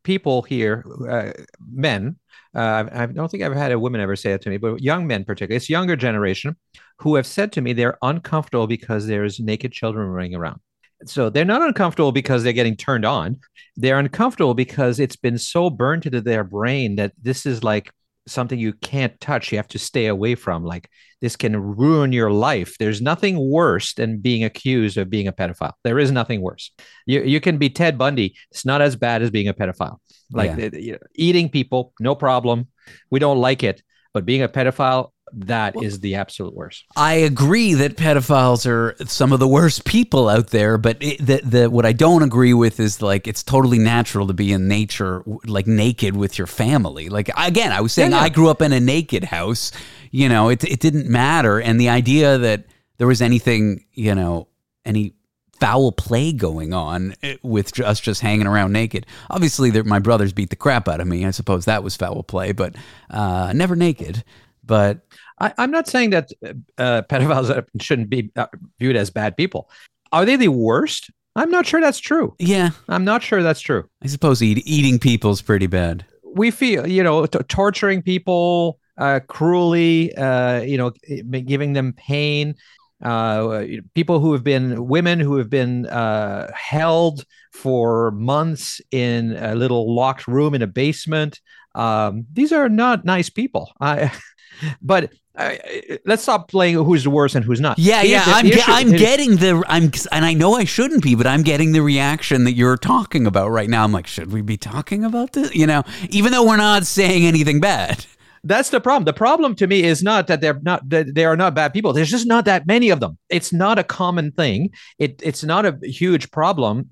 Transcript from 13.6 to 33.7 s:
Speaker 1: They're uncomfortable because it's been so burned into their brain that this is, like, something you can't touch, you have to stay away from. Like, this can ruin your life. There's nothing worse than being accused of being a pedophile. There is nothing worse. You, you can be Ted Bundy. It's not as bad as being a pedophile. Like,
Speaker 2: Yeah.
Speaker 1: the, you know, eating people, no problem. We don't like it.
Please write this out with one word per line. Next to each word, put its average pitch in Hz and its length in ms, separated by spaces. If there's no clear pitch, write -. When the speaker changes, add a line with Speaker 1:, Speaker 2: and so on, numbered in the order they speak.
Speaker 1:
They're 131 240
uncomfortable 143 540
because 123 480
it's 131 160
been 120 200
so 175 320
burned 147 360
into 127 160
their 110 240
brain 107 500
that 101 160
this 127 240
is, 120 160
like, 107 300
something 123 300
you 110 160
can't - 460
touch, 135 320
you 104 60
have 107 100
to - 100
stay 117 300
away 107 260
from. 85 300
Like, 85 260
this 120 140
can 107 200
ruin 127 560
your 113 200
life. 107 480
There's 107 220
nothing 170 360
worse 135 560
than 113 260
being 113 240
accused 110 540
of 92 140
being 104 160
a 92 40
pedophile. - 420
There 120 160
is 139 120
nothing 117 300
worse. - 300
You, 139 160
you 139 180
can 160 200
be 139 100
Ted 156 300
Bundy. 131 360
It's - 160
not 143 160
as 143 140
bad 117 260
as 117 80
being 101 180
a 98 60
pedophile. - 440
Like, 98 260
Speaker 2:
Yeah. 110 120
Speaker 1:
the, 78 120
you 113 120
know, - 40
eating 170 360
people, 127 500
no 127 160
problem. 123 520
We 135 80
don't 143 180
like 131 240
it. 104 220